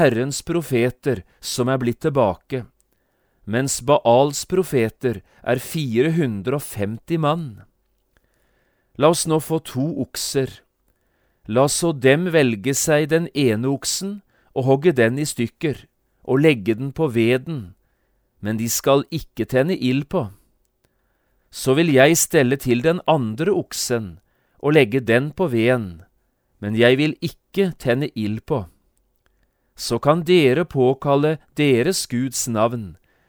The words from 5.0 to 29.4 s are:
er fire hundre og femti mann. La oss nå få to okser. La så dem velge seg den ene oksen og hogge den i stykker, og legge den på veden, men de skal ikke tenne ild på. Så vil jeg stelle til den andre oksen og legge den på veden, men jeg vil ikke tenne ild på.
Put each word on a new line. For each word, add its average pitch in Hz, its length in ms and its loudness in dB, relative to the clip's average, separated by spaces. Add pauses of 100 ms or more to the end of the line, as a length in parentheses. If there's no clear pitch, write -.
er 123 180 -2
fire 139 540 -2
hundre 127 460 -2
og - 20 -6
femti 113 560 -6
mann. 147 460 -4 (1300)
La 143 140 4
oss 170 180 0
nå 156 140 0
få 160 240 -4
to 127 160 -6 (220)
okser. - 580 -6 (880)
La 123 180 4
så 170 240 -2
dem 143 400 2
velge 127 460 0
seg 151 320 0
den 165 240 0
ene 123 400 0
oksen 196 480 -8 (320)
og 131 160 -2
hogge 143 240 4
den 120 260 2
i 151 60 -4
stykker, 127 480 -4 (500)
og 139 220 2
legge 113 320 2
den 135 160 -8
på 160 180 -2
veden, 120 640 -2 (640)
men 110 220 -4
de 117 80 -4
skal 139 400 0
ikke - 400 -8
tenne 143 260 0
ild 127 380 -2
på. 143 140 -2 (1200)
Så - 260 -2
vil 165 160 4
jeg 143 300 6
stelle 135 400 2
til 123 240 0
den 170 240 0
andre 151 480 0
oksen 110 640 -6 (400)
og 151 160 2
legge 131 240 2
den 120 320 0
på 180 160 -2
veden, 110 560 0 (560)
men 104 160 -4
jeg 127 240 4
vil 156 240 -2
ikke - 560 -4
tenne 131 320 -2
ild 107 320 -6
på. 123 180 -4 (1120)